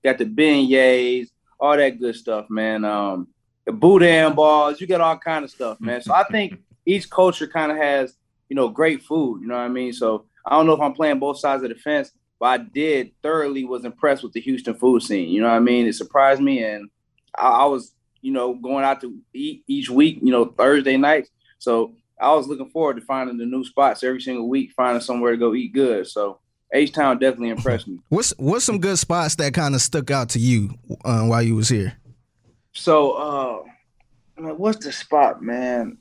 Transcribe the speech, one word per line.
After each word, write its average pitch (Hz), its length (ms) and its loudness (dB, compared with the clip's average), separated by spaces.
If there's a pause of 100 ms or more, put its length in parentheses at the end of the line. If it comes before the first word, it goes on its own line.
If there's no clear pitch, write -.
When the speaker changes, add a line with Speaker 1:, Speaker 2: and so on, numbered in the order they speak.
Speaker 1:
Got 131 160 0
the 120 60 -2
beignets, 127 1040 2 (320)
all 147 160 2
that 131 240 0
good 117 160 -4
stuff, 110 320 -6
man. 110 360 -4
Um, 101 440 -4 (380)
the 113 60 -6
boudin 160 600 6
balls, 151 460 4
you 185 60 -10
got 175 140 0
all 160 180 0
kind 156 260 -6
of 123 60 -16
stuff, 113 300 -10
man. 120 220 -6
So 107 120 -4
I 190 100 4
think 202 340 -4 (120)
Speaker 2:
<laughs> - 160 -12
Speaker 1:
each 190 220 -2
culture 180 380 2
kinda 156 300 -4
has, 139 400 -2 (320)
you 139 80 -6
know, 127 120 2
great 151 340 0
food, 131 380 -4
you 104 60 -12
know 120 80 -6
what 123 60 -4
I 123 80 -6
mean? 127 240 -6
So 110 340 -2 (180)
I - 120 -6
don't 160 100 4
know 160 80 4
if 147 60 -2
I'm 143 120 0
playing 147 280 -2
both 139 180 -4
sides 139 240 -2
of 123 60 -8
the 113 80 -10
fence, 147 340 -4 (300)
but 120 60 0
I 127 120 4
did 135 540 -4 (100)
thoroughly 147 420 -2
was 123 200 -8
impressed 135 400 -2
with 104 80 -14
the 113 80 -8
Houston 123 340 -4
food 123 300 4
scene, 92 260 -4
you 101 100 0
know 117 80 2
what 117 60 4
I 117 60 2
mean? 120 260 4
It 104 80 -2
surprised 139 480 2
me, 135 220 0
and 104 260 -8 (480)
I, 120 100 2
I 123 180 4
was, 135 280 -4 (260)
you 135 120 -6
know, 123 220 -2
going 127 300 -4
out 135 180 -2
to 120 140 -14 (160)
eat 143 360 -10
each 135 200 -4
week, 147 340 4
you 127 100 4
know, 120 140 4
Thursday 135 500 4
nights. 143 340 2 (300)
So 117 340 0 (260)
I 139 140 4
was 135 140 0
looking 131 220 -10
forward 151 260 -2
to 113 60 -14
finding 127 360 -6
the 117 80 -8
new 127 180 -6
spots 135 380 0
every 127 180 -2
single 123 280 -6
week, 131 280 -2
finding 123 240 0
somewhere 120 300 -2
to 117 80 0
go 117 160 0
eat 117 180 -6
good. 120 360 0
So 101 320 -6 (340)
H-Town 139 460 0
definitely 120 300 0
impressed 117 380 -4
me. 90 200 -14
Speaker 3:
What's, 208 300 -2
what's 175 260 0
some 208 160 -2
good 190 180 -2
spots 170 380 -2
that 143 180 -4
kinda 143 240 0
stuck 139 320 -2
out 131 200 -2
to 117 100 -2
you, 113 340 2 (300)
uh, 113 220 0
while 117 160 2
you 113 120 0
was 110 140 0
here? 107 260 -2 (800)
Speaker 1:
So, 151 380 2
uh, - 1300 -10
man, 156 160 -10
what's 214 280 -2
the 180 80 -10
spot, - 500 0
man? 120 580 -6